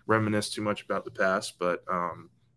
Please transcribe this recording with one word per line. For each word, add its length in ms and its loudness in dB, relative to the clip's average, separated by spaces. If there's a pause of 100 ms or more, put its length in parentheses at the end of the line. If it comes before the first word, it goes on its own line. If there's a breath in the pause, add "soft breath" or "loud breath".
reminisce 440 2
too 120 -4
much 200 -2
about 220 -4
the 80 -10
past. 460 0
But, 320 0
um, 400 -4 (260)